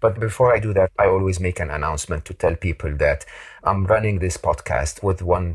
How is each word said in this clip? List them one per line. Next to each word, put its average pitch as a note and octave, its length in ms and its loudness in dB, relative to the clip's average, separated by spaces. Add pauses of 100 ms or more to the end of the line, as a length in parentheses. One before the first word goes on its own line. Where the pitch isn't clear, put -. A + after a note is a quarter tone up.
But A2+ 180 2
before A#2 340 2
I A2+ 60 4
do G#2+ 160 -2
that, F#2+ 240 4
I G#2 80 4
always F#2+ 320 2
make F2+ 220 -2
an D2+ 100 -4
announcement D2+ 540 -4
to - 100 -12
tell E2+ 220 0
people D#2+ 400 -4
that C#2+ 280 0 (380)
I'm G2 240 0
running G#2+ 320 2
this F2 180 -2
podcast - 640 -2
with F#2+ 220 0
one F2 320 0